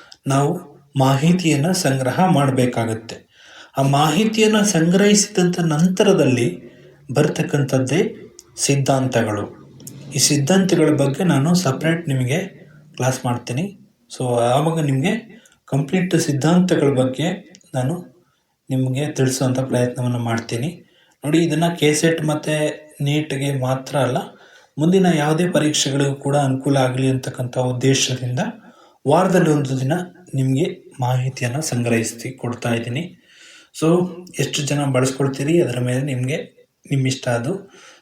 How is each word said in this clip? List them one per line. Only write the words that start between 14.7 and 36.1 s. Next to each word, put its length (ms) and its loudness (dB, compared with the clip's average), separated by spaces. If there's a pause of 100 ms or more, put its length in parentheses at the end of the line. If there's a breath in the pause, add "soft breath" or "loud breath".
ನಿಮಗೆ 560 -2 (280 loud breath)
ಕಂಪ್ಲೀಟ್ 560 0
ಸಿದ್ಧಾಂತಗಳ 760 2
ಬಗ್ಗೆ 640 -2 (160)
ನಾನು 200 -2 (760)
ನಿಮಗೆ 420 -2
ತಿಳಿಸುವಂಥ 480 0
ಪ್ರಯತ್ನವನ್ನ 560 -2
ಮಾಡ್ತೀನಿ. 680 -4 (420 soft breath)
ನೋಡಿ, 140 2
ಇದನ್ನ 300 2
ಕೆ 260 2
ಸೆಟ್ 300 0
ಮತ್ತೆ 320 -2 (440)
ನೀಟ್ಗೆ 600 -2
ಮಾತ್ರ 380 -2
ಅಲ್ಲ, 200 0 (600 loud breath)
ಮುಂದಿನ 280 4
ಯಾವುದೇ 440 2
ಪರೀಕ್ಷೆಗಳಿಗೂ 640 0
ಕೂಡ 220 -2
ಅನುಕೂಲ 400 0
ಆಗಲಿ 340 2
ಅಂತಕ್ಕಂಥ 480 -4
ಉದ್ದೇಶದಿಂದ 800 0 (680 loud breath)
ವಾರದಲ್ಲಿ 420 4
ಒಂದು 300 -2
ದಿನ 120 -2 (420)
ನಿಮ್ಗೆ 560 -2 (100)
ಮಾಹಿತಿಯನ್ನ 600 -2
ಸಂಗ್ರಹಿಸಿ 760 -4
ಕೊಡ್ತಾ 380 -4
ಇದ್ದೀನಿ. 440 -6 (640 loud breath)
So, 60 0 (520)
ಎಷ್ಟು 240 -4
ಜನ 220 -2
ಬಳಸ್ಕೊಳ್ತೀರಿ 760 0
ಅದರ 200 -2
ಮೇಲೆ 220 -2
ನಿಮ್ಗೆ, 340 -2 (540)